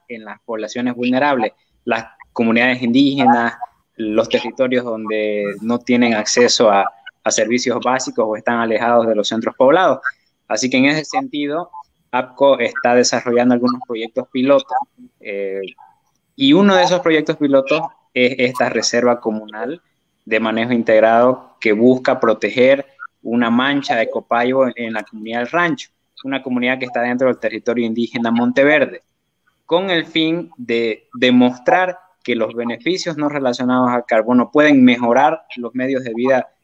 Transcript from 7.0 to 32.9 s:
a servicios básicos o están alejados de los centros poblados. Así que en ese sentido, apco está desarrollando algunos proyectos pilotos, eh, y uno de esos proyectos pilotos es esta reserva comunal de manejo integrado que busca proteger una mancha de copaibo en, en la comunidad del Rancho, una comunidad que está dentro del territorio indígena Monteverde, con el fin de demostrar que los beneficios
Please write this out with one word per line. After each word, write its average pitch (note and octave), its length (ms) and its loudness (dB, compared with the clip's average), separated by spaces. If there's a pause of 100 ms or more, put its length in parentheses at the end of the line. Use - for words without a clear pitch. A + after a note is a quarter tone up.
a A2 60 -2
servicios A#2+ 540 -2
básicos B2+ 440 -2
o G#2+ 80 -4
están A#2+ 240 -2
alejados A#2 480 2
de A2 80 0
los G#2 120 -2
centros A2+ 280 -4
poblados. D3 440 2 (480)
Así A2 220 -4
que C3 80 0
en C3 80 4
ese D3 200 0
sentido, D3 680 -6 (400)
apco B2+ 480 2
está A#2+ 340 0
desarrollando B2 600 2
algunos B2 340 0
proyectos A#2 440 -8
pilotos, C3+ 460 2 (420)
eh, G2 420 -8 (720)
y C3+ 180 4
uno G3 220 6
de F3+ 80 4
esos F3+ 160 2
proyectos D#3 380 0
pilotos C#3+ 440 2 (320)
es B2+ 240 2
esta B2 320 0
reserva A#2+ 500 0
comunal A2 640 -8 (440)
de A2 140 -2
manejo A2+ 320 -2
integrado A#2 880 2
que G#2+ 140 0
busca B2+ 460 2
proteger B2 680 2 (380)
una A#2 260 -2
mancha C3+ 460 0
de A2+ 140 0
copaibo B2 580 0
en, A#2 80 -6
en A2+ 180 -8
la G#2+ 100 -8
comunidad A2 360 -10
del A#2+ 100 -6
Rancho, E3 400 -2 (360)
una C3+ 160 -6
comunidad B2+ 380 -2
que C3 60 -8
está B2 160 -4
dentro B2 260 0
del B2 100 0
territorio A#2 480 -4
indígena A#2 460 -4
Monteverde, C3 680 0 (640)
con F#3 240 -2
el E3 160 -2
fin D#3+ 500 -4
de A#2 580 -4
demostrar B2 840 2 (260)
que A#2+ 120 -4
los A2+ 180 -4
beneficios D3 640 -6